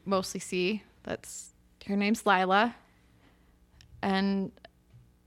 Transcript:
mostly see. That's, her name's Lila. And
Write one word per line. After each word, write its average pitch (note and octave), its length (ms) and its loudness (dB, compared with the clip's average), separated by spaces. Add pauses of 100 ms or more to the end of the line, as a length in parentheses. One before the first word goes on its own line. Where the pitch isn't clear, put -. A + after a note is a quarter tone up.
mostly F#3+ 340 -2
see. F#3 420 -2 (200)
That's, - 480 -10 (360)
her G3+ 100 -2
name's G3+ 280 0
Lila. G3 500 4 (1300)
And G3 480 0 (760)